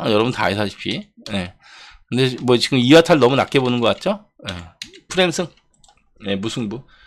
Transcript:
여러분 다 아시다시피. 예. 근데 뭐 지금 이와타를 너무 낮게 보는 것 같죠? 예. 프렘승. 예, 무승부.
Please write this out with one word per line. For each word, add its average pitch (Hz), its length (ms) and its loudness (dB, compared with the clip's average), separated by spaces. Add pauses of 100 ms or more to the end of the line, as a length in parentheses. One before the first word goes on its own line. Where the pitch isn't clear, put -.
여러분 113 260 2
다 113 140 -4
아시다시피. 101 600 -4 (280)
예. 92 200 -6 (560)
근데 127 340 0
뭐 123 140 4
지금 131 200 -2
이와타를 156 420 6
너무 127 160 4
낮게 127 240 0
보는 123 220 -2
것 113 60 2
같죠? 190 400 -4 (220)
예. 90 60 -10 (540)
프렘승. 180 380 -2 (840)
예, 98 80 -4
무승부. 110 460 -8 (240)